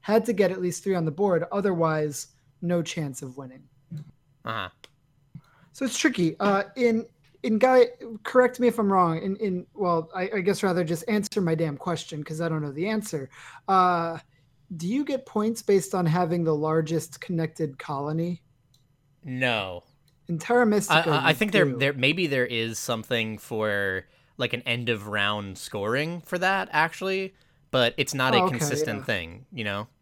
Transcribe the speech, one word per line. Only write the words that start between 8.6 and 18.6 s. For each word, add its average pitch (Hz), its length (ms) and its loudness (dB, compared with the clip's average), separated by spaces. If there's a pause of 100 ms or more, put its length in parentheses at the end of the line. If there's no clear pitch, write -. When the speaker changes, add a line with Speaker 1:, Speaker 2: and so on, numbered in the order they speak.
Speaker 1:
if 233 100 -2
I'm 202 120 2
wrong. 170 300 4
In, 190 160 -4
in, 185 360 -4
well, 170 420 0
I, 185 200 -4
I 202 40 0
guess 190 240 0
rather 180 200 2
just 165 240 -2
answer 208 340 0
my 165 120 2
damn 156 240 0
question 160 460 -6
'cause 156 180 -8
I 170 80 -2
don't 156 120 -2
know 143 100 -6
the 156 160 -4
answer. 208 420 -4 (380)
Uh, 180 500 2 (600)
do 165 100 -6
you 269 180 -2
get 269 200 -4
points 220 360 -2
based 196 320 2
on 180 120 2
having 170 380 2
the 160 120 2
largest 156 680 0
connected 160 560 -4
colony? 156 640 -4 (840)